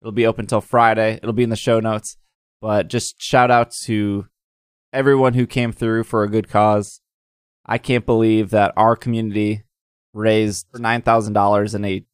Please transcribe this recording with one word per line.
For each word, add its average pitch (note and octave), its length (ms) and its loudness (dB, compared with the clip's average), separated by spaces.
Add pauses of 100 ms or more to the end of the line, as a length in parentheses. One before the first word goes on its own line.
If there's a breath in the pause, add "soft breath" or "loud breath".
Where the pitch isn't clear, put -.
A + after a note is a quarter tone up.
it'll A2 100 -12
be A2+ 160 2
open A2 200 -2
till G#2+ 140 -2
Friday. A2 540 2
It'll A2+ 180 -8
be A#2+ 100 0
in A2+ 60 -2
the A2+ 60 -2
show A2+ 240 0
notes. A2 360 -6 (460)
But G#2 260 -2
just - 340 -8
shout B2 300 2
out A#2+ 200 2 (140)
to G#2 420 -4 (680)
everyone C3+ 400 4
who B2 140 0
came A#2+ 260 -4
through A2+ 300 -2
for A2 200 -2
a G#2 60 -2
good G#2+ 180 -2
cause. G#2+ 540 0 (640)
I A#2 120 -4
can't A#2+ 280 -2
believe A2 460 2
that G#2 260 2
our A2+ 180 4
community G#2+ 680 -4 (500)
raised G#2+ 540 0 (120)
nine A#2 220 -2
thousand A2+ 320 0
dollars G#2 420 2
in G2+ 80 -6
a G2 300 -6